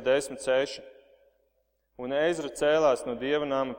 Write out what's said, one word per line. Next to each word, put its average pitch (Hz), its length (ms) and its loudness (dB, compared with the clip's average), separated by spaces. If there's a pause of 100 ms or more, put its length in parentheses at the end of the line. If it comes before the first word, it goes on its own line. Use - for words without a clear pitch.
desmit 131 400 0
seši. 135 400 0 (1120)
Un 127 140 -6
Ezra 156 400 0
cēlās 151 540 4
no 120 120 -6
Dieva 147 300 -2
nama 135 300 -2